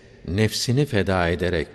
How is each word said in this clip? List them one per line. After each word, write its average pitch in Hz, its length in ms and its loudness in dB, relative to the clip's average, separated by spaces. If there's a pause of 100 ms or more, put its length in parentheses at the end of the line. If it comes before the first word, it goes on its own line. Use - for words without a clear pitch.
(260)
nefsini 110 580 0
feda 92 440 2
ederek 87 460 0